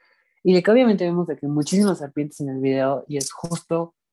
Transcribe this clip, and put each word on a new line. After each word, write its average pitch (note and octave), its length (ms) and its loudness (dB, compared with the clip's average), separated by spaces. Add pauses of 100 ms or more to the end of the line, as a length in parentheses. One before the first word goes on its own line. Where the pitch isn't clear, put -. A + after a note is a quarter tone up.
(420)
Y F#3 120 4
de F3+ 80 4
que G3+ 80 2
obviamente A3 340 4
vemos F3 220 0
de D3 100 -6
que C#3+ 100 -8
muchísimas E3+ 520 0
serpientes D3 420 -8
en C#3+ 100 -6
el C3 100 -6
video C3+ 480 0
y D3 80 -6
es C3+ 160 -6
justo E3+ 640 -6 (180)